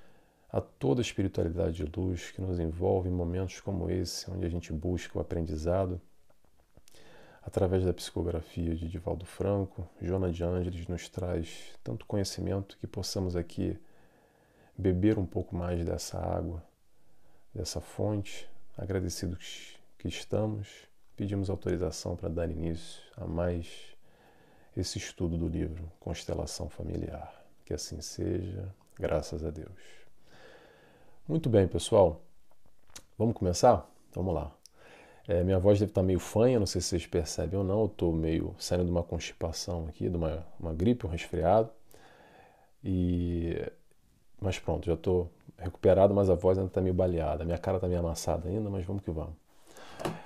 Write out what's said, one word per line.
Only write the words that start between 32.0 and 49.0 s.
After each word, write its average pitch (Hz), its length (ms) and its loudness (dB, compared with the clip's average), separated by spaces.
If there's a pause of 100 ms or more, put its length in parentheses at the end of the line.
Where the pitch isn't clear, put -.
Vamos 110 180 2
começar? 92 540 6 (240)
Vamos 92 200 -2
lá. 76 200 -4 (720)
É, 90 160 4
minha 92 160 6
voz 101 200 8
deve 101 120 2
tá 95 120 4
meio 92 160 4
fanha, 120 400 4
não 98 60 4
sei 90 160 0
se - 60 -2
vocês 87 200 -2
percebem 87 500 -2
ou 98 60 0
não, 101 200 2
eu 101 40 4
tô 87 240 2
meio 82 460 0
saindo 90 260 0
de 87 80 2
uma 87 120 2
constipação 82 840 -4
aqui, 98 220 -4
de 87 80 0
uma, 78 280 -2 (140)
uma 82 140 -4
gripe, 104 320 2
um 82 40 -2
resfriado. 87 600 4 (1120)
E... 87 720 2 (840)
Mas 92 180 0
pronto, - 280 -2
já 82 100 4
tô 90 300 2 (300)
recuperado, 95 560 6
mas 98 160 6
a 90 40 8
voz 92 240 6
ainda 95 140 0
tá 95 100 2
meio 92 140 4
baleada. 82 500 2
Minha 85 140 0
cara 95 200 0
tá 90 80 0
meio 90 120 2
amassada 82 500 0
ainda, 104 200 -2
mas 98 140 -2
vamos 95 200 -4